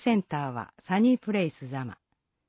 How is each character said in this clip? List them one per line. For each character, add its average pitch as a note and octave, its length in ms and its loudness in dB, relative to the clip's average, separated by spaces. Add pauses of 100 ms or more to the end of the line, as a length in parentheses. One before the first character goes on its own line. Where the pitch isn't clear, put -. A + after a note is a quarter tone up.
セ A#3+ 100 2
ン G3+ 80 2
タ - 140 -8
ー C#3+ 160 -4
は A#2+ 200 -10 (140)
サ F#3 120 0
ニ A#3+ 200 4
ー - 20 -20
プ G#3+ 120 -6
レ G3 140 0
イ D3+ 40 -4
ス - 180 -14
座 C3 160 -8
間。 A2+ 140 -12 (500)